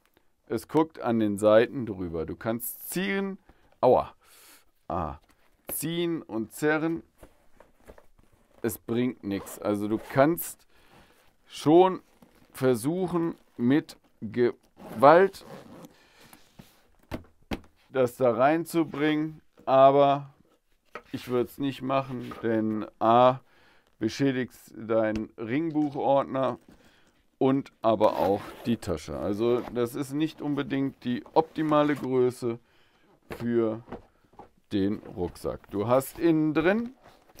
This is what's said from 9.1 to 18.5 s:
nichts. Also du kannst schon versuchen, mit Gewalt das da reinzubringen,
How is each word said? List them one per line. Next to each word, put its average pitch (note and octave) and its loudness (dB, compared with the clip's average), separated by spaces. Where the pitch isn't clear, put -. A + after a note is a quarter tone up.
nichts. - -8
Also G#2 -2
du A2 -2
kannst - -2
schon F3+ 4
versuchen, D#3+ -2
mit C3+ 0
Gewalt B2 2
das B2+ 0
da B2 2
reinzubringen, D#3 0